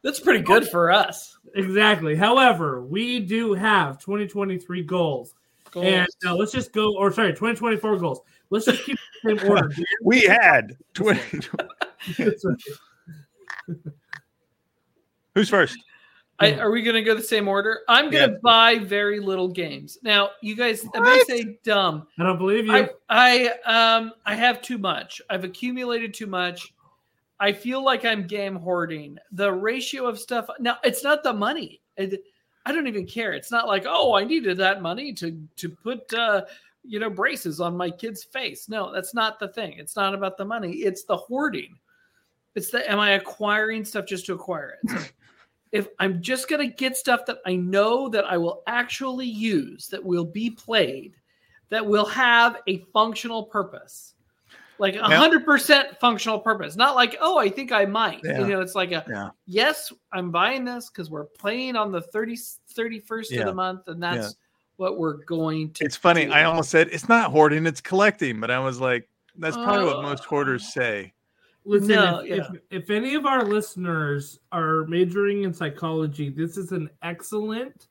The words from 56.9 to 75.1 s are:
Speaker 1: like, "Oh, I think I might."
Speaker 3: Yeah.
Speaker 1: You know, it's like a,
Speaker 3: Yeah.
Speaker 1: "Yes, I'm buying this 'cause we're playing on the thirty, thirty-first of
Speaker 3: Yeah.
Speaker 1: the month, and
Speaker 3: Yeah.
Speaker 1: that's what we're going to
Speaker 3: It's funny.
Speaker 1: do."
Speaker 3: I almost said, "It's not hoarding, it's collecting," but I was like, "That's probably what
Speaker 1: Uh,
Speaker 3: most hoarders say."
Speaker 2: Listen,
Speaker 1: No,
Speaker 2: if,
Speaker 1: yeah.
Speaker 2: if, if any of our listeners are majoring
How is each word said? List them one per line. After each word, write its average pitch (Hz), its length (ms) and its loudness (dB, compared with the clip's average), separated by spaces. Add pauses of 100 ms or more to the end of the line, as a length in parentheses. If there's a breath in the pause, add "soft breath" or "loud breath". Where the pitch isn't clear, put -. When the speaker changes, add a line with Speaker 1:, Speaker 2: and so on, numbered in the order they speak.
Speaker 1:
like, 233 240 4
"Oh, 339 180 2
I 214 120 2
think 247 200 -10
I 214 140 4
might." 202 400 -2
Speaker 3:
Yeah. 143 160 -4
Speaker 1:
You 131 80 0
know, 196 140 0
it's 180 120 -8
like 185 160 -2
a, 165 180 -4
Speaker 3:
Yeah. 101 200 -8 (180)
Speaker 1:
"Yes, 247 460 -2 (200)
I'm 180 200 -6
buying 233 320 0
this 247 240 -10
'cause 170 200 -12
we're 151 180 -10
playing 240 500 -6
on 214 160 -2
the 175 80 -4
thirty, 226 360 -6 (340)
thirty-first 226 600 -8
of 123 80 -4
Speaker 3:
Yeah. - 60 0
Speaker 1:
the 190 100 -2
month, 185 320 -6
and 170 160 -10
Speaker 3:
Yeah. 175 140 -2
Speaker 1:
that's 104 200 -8 (400)
what 190 220 -4
we're 156 260 -4
going 156 500 -4
to - 100 -4
Speaker 3:
It's 143 120 -4
funny. 170 280 4
Speaker 1:
do." 143 80 -2
Speaker 3:
I 151 120 8
almost 160 260 0
said, 165 200 6
"It's - 180 -8
not 226 220 4
hoarding, 151 360 4
it's 160 160 -4
collecting," 185 580 0
but 113 100 -4
I 123 80 0
was 131 220 -4
like, 123 280 0 (280)
"That's 165 200 -6
probably 202 280 0
what 147 140 0
Speaker 1:
Uh, 143 40 -6
Speaker 3:
most 143 220 -6
hoarders 135 480 -2
say." 104 400 -4 (540)
Speaker 2:
Listen, 202 240 2
Speaker 1:
No, 190 300 4
Speaker 2:
if, - 80 -12
Speaker 1:
yeah. 175 80 -4 (340)
Speaker 2:
if, 180 140 -8
if - 60 -14
any 240 240 -2
of 294 120 -2
our 262 180 2
listeners 170 960 -4 (100)
are 160 360 -2
majoring 185 560 0